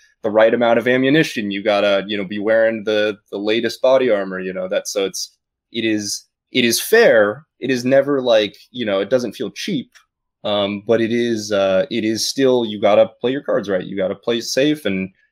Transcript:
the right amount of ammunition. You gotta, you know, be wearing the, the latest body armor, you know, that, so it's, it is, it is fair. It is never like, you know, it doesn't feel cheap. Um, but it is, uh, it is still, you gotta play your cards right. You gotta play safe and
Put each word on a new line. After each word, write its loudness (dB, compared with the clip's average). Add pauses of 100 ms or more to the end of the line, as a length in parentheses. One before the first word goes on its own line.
(200)
the -4
right 4
amount 2
of -2
ammunition. 0
You -6
gotta, 2
you -4
know, -6
be -8
wearing 0
the, -2 (120)
the -8
latest -2
body 2
armor, -2
you -8
know, -8
that, -4
so -2
it's, -10 (340)
it -2
is, -4 (260)
it 4
is 2
fair. 4 (120)
It -4
is -2
never 2
like, 2 (120)
you -8
know, 0
it -4
doesn't 0
feel -8
cheap. -6 (520)
Um, -2
but 2
it -2
is, -2
uh, 2
it -4
is -2
still, 2
you -10
gotta 4 (140)
play -2
your -6
cards -4
right. -4
You -12
gotta -4
play -6
safe -2
and -4 (240)